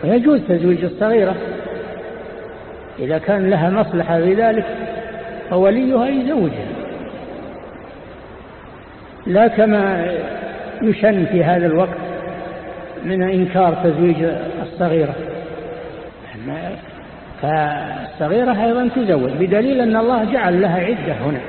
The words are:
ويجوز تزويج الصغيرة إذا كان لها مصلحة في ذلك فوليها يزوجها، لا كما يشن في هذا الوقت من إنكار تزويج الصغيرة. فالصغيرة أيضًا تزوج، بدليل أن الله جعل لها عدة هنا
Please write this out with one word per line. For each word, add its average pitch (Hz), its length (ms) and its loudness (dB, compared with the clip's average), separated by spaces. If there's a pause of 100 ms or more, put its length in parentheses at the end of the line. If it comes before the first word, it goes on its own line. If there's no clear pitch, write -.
ويجوز 240 380 4
تزويج 175 420 2
الصغيرة 202 520 2 (1600)
إذا 143 180 -2
كان 190 320 2
لها 175 200 4
مصلحة 170 520 2
في 185 120 4
ذلك 220 320 2 (840)
فوليها 233 580 4
يزوجها، 247 580 0 (2500)
لا 208 200 6
كما 196 640 4 (680)
يشن 208 440 4
في 170 180 2
هذا 151 220 4
الوقت 175 320 2 (1080)
من 185 180 0
إنكار 185 500 4 (100)
تزويج 170 320 4 (460)
الصغيرة. 160 540 0 (2250)
فالصغيرة 156 1200 0
أيضًا 240 300 2
تزوج، 160 360 2
بدليل 208 500 2
أن 220 140 2
الله 226 380 2
جعل 180 280 2
لها 180 180 2
عدة 175 340 -2
هنا 127 360 -2